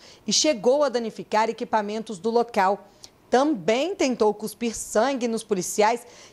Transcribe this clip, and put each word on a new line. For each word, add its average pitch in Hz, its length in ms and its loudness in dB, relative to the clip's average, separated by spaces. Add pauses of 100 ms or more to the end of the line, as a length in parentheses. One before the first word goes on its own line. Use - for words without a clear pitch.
(240)
e 214 80 -4
chegou 269 520 2
a 277 40 0
danificar 220 600 -2
equipamentos 220 720 -4
do 214 100 -2
local. 208 560 0 (440)
Também 262 640 2
tentou 226 400 2
cuspir 214 400 -6
sangue 247 540 -2
nos 226 160 -4
policiais, 202 600 0 (280)